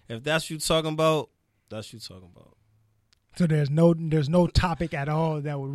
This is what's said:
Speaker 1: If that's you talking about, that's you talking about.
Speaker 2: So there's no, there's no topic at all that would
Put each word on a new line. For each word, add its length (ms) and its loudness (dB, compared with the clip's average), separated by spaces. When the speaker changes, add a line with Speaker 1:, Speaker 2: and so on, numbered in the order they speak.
Speaker 1:
If 140 -12
that's 260 -2
you 80 -10
talking 360 0
about, 360 0
that's 240 -14
you 60 -18
talking 360 -20
about. 200 -20
Speaker 2:
So 100 2
there's 220 0
no, 240 6
there's 360 -2
no 180 4
topic 460 0
at 160 -4
all 320 -2
that 180 -6
would 160 -8